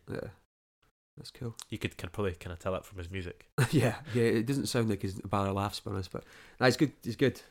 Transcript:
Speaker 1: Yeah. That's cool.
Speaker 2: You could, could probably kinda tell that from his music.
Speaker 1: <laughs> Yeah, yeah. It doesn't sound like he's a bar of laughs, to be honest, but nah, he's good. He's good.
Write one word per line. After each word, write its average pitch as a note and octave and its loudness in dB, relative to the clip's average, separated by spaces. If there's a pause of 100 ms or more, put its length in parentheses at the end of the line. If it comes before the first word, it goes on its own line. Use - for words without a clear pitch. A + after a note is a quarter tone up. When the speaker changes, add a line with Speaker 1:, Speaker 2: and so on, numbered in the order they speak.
(120)
Speaker 1:
Yeah. - -6 (880)
That's - -16
cool. A#2+ -10 (140)
Speaker 2:
You A2 -6
could, - -4
could - -8
probably G2 0
kinda F2 -10
tell F#2+ -4
that F2+ -4
from F#2+ -14
his E2+ -10
music. F#2 -8
Speaker 1:
<laughs> A#2+ 4
Yeah, A#2 4 (180)
yeah. A#2+ 4
It A2+ 4
doesn't C#3 0
sound A2+ 2
like G2+ 0
he's G2 -4
a G2+ -10
bar G2 0
of G2 0
laughs, G2+ -2
to - -14
be G#2+ -6
honest, G2 -4
but - -8 (360)
nah, B2+ 6
he's B2+ 6
good. C#3 2 (100)
He's A#2 -4
good. B2+ 4